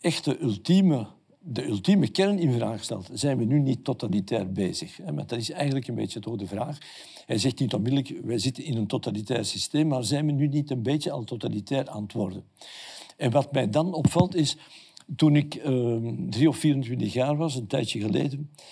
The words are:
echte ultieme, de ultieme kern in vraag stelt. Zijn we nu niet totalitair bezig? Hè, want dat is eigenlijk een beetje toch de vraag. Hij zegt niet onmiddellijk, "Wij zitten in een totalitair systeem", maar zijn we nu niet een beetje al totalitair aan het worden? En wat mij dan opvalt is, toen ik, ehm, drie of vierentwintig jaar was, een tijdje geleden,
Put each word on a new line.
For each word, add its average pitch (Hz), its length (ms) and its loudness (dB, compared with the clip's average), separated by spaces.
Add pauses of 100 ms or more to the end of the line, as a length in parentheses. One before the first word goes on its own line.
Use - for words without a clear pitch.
echte 156 420 0
ultieme, 135 640 4 (340)
de 131 260 -6
ultieme 147 420 4
kern 196 300 2
in 160 140 2
vraag 113 320 -2
stelt. 98 280 -8
Zijn 131 260 0
we 120 60 0
nu 135 160 4
niet 131 240 0
totalitair 107 680 -2
bezig? 92 440 -4
Hè, - 180 -8
want - 140 -6
dat 120 100 -4
is 113 120 -4
eigenlijk 135 380 -2
een 123 60 -6
beetje 107 260 -4
toch 110 160 -6
de 98 100 -6
vraag. 113 320 -6 (480)
Hij 117 120 -2
zegt 120 220 0
niet 120 140 2
onmiddellijk, 120 500 0
"Wij 113 140 -2
zitten 120 260 -2
in 127 120 -2
een 110 100 0
totalitair 107 580 -2
systeem", 151 440 0
maar 131 160 0
zijn 147 220 0
we 147 60 2
nu 143 160 2
niet 143 220 0
een 127 120 -2
beetje 147 280 0
al 139 140 -6
totalitair 117 640 -4
aan 104 140 -8
het 101 100 -8
worden? 95 320 -4 (720)
En 135 140 0
wat 135 220 2
mij 123 180 0
dan 165 240 2
opvalt 175 400 4
is, 160 220 2 (600)
toen 151 200 8
ik, 147 180 2
ehm, 117 760 0
drie 123 180 4
of 131 80 2
vierentwintig 123 560 0
jaar 135 240 0
was, 156 180 -2
een 120 120 -6
tijdje 113 340 -2
geleden, 139 500 -2 (220)